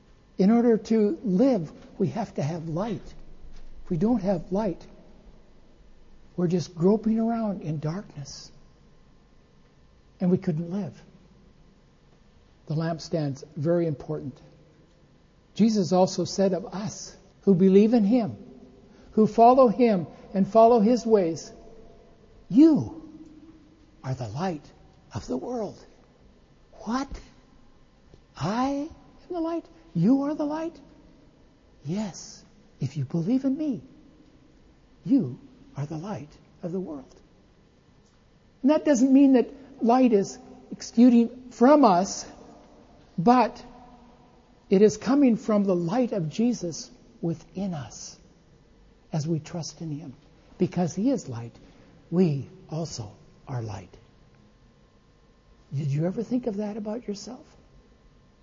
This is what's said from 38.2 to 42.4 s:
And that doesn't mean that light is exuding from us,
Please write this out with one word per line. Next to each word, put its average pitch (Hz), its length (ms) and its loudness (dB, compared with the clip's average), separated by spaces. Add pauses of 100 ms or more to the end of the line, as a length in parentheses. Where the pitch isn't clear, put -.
And 262 80 4
that 311 140 2
doesn't 269 280 4
mean 269 200 8
that 247 160 4 (320)
light 247 320 4
is 196 260 0 (320)
exuding 233 600 4 (200)
from 277 340 6
us, 190 400 2 (920)